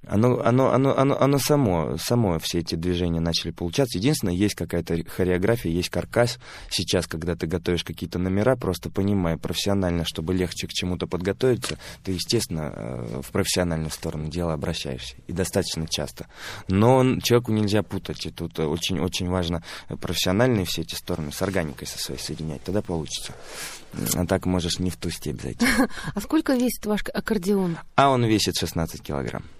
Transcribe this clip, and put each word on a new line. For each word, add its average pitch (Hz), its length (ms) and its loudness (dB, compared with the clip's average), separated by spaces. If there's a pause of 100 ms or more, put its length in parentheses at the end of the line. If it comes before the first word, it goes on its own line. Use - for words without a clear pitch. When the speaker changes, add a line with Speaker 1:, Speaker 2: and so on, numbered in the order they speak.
Speaker 1:
Оно, 113 380 4
оно, 127 260 6
оно, 135 280 4
оно, 139 200 4
оно 139 200 4
само, 90 580 2
само 101 420 2
все - 200 -2
эти 82 160 -2
движения 87 460 2
начали 82 320 0
получаться. 90 440 0
Единственное, 104 380 2
есть 98 200 2
какая-то 85 420 -2
ре-, 82 80 -2
хореография, 92 680 2
есть 87 160 0
каркас. - 500 2 (300)
Сейчас, 90 380 0
когда 82 300 -4
ты 85 100 -4
готовишь 82 380 0
какие-то 85 340 -6
номера, 98 360 4
просто 95 360 -2
понимай 95 480 2
профессионально, 90 680 0
чтобы 82 300 -2
легче 90 320 -2
к - 80 -12
чему-то 90 320 -2
подготовиться, 98 720 0 (260)
ты, 95 80 -4
естественно, 82 640 -2
э, 60 480 -8
в - 80 -14
профессиональную 85 580 0
сторону 80 380 -6
дела 82 240 -2
обращаешься. 76 600 -4 (120)
И - 60 -10
достаточно - 560 0
часто. - 380 -6 (420)
Но 117 320 6
н-, 127 220 2
человеку 120 300 4
нельзя 107 300 2
путать. 85 440 -6
И 82 40 -6
тут, 85 280 -8
э, 80 80 0
очень, 80 340 -2
очень 90 300 -2
важно, 87 320 0 (260)
э, - 80 -8
профессиональные 95 680 2
все - 160 -4
эти - 140 -8
стороны 80 360 -4
с - 80 -8
органикой 92 480 -2
со - 100 -10
своей - 220 -8
соединять. 78 420 -6
Тогда 98 200 -2
получится. - 500 -6 (840)
А 87 100 0
так 92 180 0
можешь 90 360 0
не 90 100 0
в - 60 -10
ту - 120 -6
степь 78 320 -6
зайти. 69 240 -2 (240)
Speaker 2:
<laughs> - 260 -8
А 202 60 -2
сколько 311 320 0
весит 247 320 0
ваш 208 200 0
к-, - 40 -6
аккордеон? 190 680 0 (180)
Speaker 1:
А 139 140 8
он 127 160 4
весит 101 300 4
шестнадцать 82 440 -2
килограмм. 65 440 -6 (160)